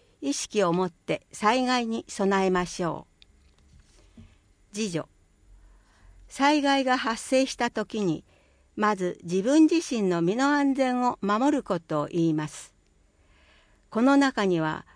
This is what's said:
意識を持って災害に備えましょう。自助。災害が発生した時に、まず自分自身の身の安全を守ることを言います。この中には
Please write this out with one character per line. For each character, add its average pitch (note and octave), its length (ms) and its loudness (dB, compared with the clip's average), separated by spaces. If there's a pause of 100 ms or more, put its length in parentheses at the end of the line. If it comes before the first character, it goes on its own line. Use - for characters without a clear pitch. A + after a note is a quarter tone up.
(220)
意 C#4+ 120 -2
識 - 300 -2
を F3 80 2
持 F#3 140 0
っ F3+ 40 -4
て - 420 -8
災 A#3+ 320 0
害 B3 220 0
に A3+ 220 -6
備 G3 380 0
え F#3+ 40 2
ま F#3 160 0
し F3 200 -8
ょ D#3 220 -8 (1120)
う。 - 40 -20 (560)
自 G#3+ 120 -2
助。 E3 160 -6 (1200)
災 C#4+ 320 2
害 C#4 220 2
が B3+ 140 2
発 B3 240 -4
生 C4 240 2
し - 100 -6
た A#3+ 140 -2
時 G#3+ 320 -6
に、 E3 220 0 (520)
ま G#3+ 200 0
ず F#3 280 -4
自 F3+ 180 -2
分 C#4+ 220 6
自 D#4 120 4
身 C4 280 -2
の F3 180 2
身 F3 140 2
の C#4 180 2
安 C#4 200 2
全 B3+ 300 0
を B3 180 -2
守 A#3 360 2
る C4 60 -4
こ F3+ 160 -4
と D#3 240 -4
を D3 40 -6
言 E3 200 0
い D#3+ 60 0
ま D3+ 140 -2
す。 - 260 -20 (1160)
こ A3 120 -2
の C4+ 140 4
中 C4+ 300 2
に F3 160 2
は D#3 240 -4 (100)